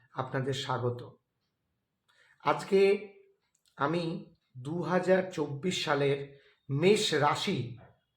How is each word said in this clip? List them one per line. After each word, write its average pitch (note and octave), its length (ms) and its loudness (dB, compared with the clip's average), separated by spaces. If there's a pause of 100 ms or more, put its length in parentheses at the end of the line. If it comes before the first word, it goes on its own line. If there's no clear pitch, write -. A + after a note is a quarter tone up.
(140)
আপনাদের C3+ 400 -4
স্বাগত। B2 640 -4 (1300)
আজকে G3 640 2 (680)
আমি E3 600 -4 (220)
দু D3+ 240 -6
হাজার F#3 500 2
চব্বিশ D3+ 540 -4
সালের C#3 540 0 (300)
মেষ F3 440 4
রাশি D3 640 0 (400)